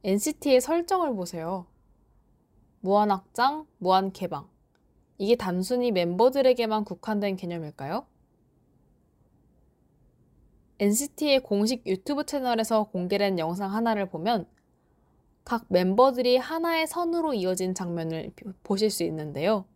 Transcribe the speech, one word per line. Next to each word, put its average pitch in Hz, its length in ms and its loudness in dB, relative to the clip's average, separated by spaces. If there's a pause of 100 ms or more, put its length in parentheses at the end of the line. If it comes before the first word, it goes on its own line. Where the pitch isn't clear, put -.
엔시티의 254 580 2
설정을 339 520 0
보세요. 175 520 -6 (1120)
무한 202 320 2
확장, 262 560 -2 (100)
무한 190 340 2
개방. 160 360 -8 (720)
이게 208 180 4
단순히 226 560 -2
멤버들에게만 220 920 2
국한된 202 500 -4
개념일까요? 170 720 -8 (2750)
엔시티의 262 640 2
공식 220 440 -2
유튜브 277 400 -2
채널에서 233 600 0
공개된 190 520 0
영상 180 360 -4
하나를 214 340 0
보면 190 400 -4 (960)
각 233 240 -4
멤버들이 247 720 4
하나의 330 500 0
선으로 339 460 -2
이어진 185 420 -2
장면을 165 560 -6 (320)
보실 202 260 0
수 180 140 -4
있는데요. 160 600 -2 (100)